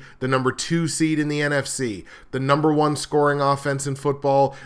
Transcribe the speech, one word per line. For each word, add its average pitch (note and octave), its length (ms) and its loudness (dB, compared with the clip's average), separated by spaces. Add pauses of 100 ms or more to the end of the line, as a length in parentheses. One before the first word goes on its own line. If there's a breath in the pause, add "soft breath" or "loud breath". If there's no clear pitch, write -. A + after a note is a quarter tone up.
(200 loud breath)
the B2+ 100 -4
number B2+ 240 2
two E3 340 -2
seed D#3 320 0
in D3 80 0
the D3 140 -2
N D3 100 0
F C#3 160 0
C, G#2+ 380 -6 (260 loud breath)
the C3 80 -4
number D3 320 2
one D3+ 240 2
scoring C#3+ 460 0
offense C#3 440 0
in C#3 120 -4
football, C#3 580 0 (100)